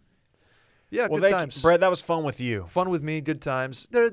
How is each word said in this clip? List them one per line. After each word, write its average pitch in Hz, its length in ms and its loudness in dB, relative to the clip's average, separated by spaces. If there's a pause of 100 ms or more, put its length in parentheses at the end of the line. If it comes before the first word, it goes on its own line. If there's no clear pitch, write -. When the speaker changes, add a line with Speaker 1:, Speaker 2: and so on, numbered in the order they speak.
(880)
Speaker 1:
Yeah, 226 180 0
Speaker 2:
Well, 208 120 0
Speaker 1:
good 196 100 4
Speaker 2:
thank - 20 6
you, 190 80 2
Speaker 1:
times. 139 220 -6
Speaker 2:
Brett, 170 180 6
that 185 100 4
was 180 120 0
fun 165 240 -2
with 131 160 -4
you. 110 240 -4
Speaker 1:
Fun 185 240 -2
with 170 120 0
me, 156 200 -6
good 143 200 -4
times. 131 500 -6
There, 233 220 2